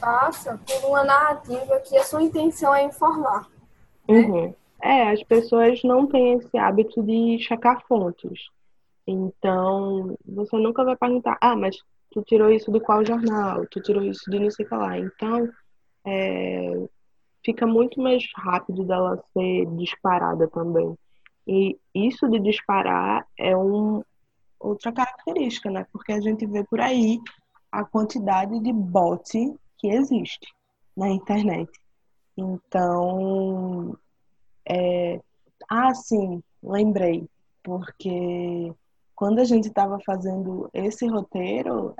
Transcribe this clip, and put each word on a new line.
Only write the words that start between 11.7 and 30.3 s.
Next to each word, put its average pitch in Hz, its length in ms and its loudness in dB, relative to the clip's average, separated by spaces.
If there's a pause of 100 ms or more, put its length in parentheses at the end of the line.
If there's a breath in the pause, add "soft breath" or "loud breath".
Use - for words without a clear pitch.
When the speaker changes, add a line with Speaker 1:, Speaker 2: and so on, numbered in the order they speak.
Speaker 2:
tu 208 100 -4
tirou 214 280 6
isso 214 200 2
de 220 100 2
qual 214 240 2
jornal? 214 680 -2
Tu 190 120 -8
tirou 196 200 0
isso 196 280 -6
de 202 80 -2
não 208 120 2
sei 208 140 -8
o 208 40 -8
que 226 60 -6
lá." 190 240 -4
Então, 226 500 -4 (580)
é... 185 800 -4 (580)
fica 233 220 0
muito 233 340 2
mais 254 240 2 (120)
rápido 185 480 -4
dela 185 380 -2 (100)
ser 185 340 0 (100)
disparada 175 720 0
também. 165 460 -2 (520)
E 196 320 0 (160)
isso 240 340 0
de 226 100 2
disparar 190 880 0 (120)
é 185 180 2
um, 208 460 0 (560)
outra 208 340 -6
característica, 254 800 -4
né? 185 220 -6
Porque - 200 -8
a 208 80 0
gente 214 260 -2
vê 202 180 -4
por 226 160 -4
aí 233 400 2 (520)
a 208 120 -4
quantidade 208 760 -2
de 233 120 -2
bot 180 500 0 (560)
que 208 100 -4
existe 233 640 -2 (440)